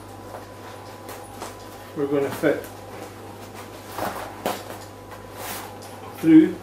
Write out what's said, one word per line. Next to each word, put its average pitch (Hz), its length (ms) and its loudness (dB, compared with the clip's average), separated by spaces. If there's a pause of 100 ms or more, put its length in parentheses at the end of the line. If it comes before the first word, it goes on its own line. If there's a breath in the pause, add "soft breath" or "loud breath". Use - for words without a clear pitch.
(1900)
we're 143 120 0
gonna 139 240 2
fit - 340 2 (3500)
through 160 440 12